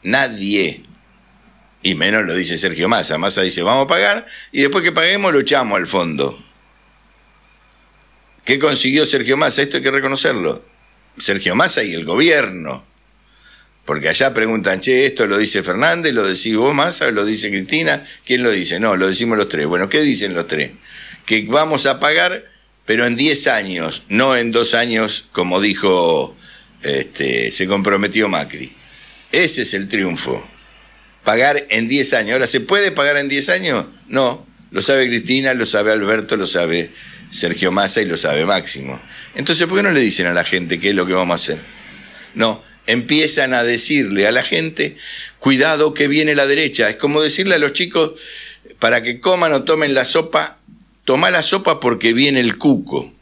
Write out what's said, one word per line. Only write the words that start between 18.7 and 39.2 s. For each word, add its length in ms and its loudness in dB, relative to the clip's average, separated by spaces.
No, 180 2
lo 100 0
decimos 300 0
los 120 -2
tres. 160 -4
Bueno, 220 -2
¿qué 140 0
dicen 320 0
los 140 -4
tres? 240 -6
Que 220 0
vamos 380 2
a 140 0
pagar, 440 0
pero 200 0
en 100 0
diez 320 2
años, 640 -4
no 260 2
en 160 0
dos 220 2
años, 580 0
como 300 0
dijo, 760 0
este, 680 -2
se 160 0
comprometió 640 0
Macri. 460 -6
Ese 300 2
es 120 2
el 140 -4
triunfo. 600 -4
Pagar 460 2
en 180 0
diez 260 2
años. 200 0
Ahora, 140 2
¿se 140 0
puede 300 2
pagar 260 2
en 100 -2
diez 220 0
años? 360 0
No. 400 -2
Lo 100 -2
sabe 260 4
Cristina, 460 0
lo 120 0
sabe 260 2
Alberto, 460 0
lo 100 -2
sabe 420 0
Sergio 400 -2
Massa 300 0
y 40 0
lo 120 -4
sabe 280 0
Máximo. 540 -2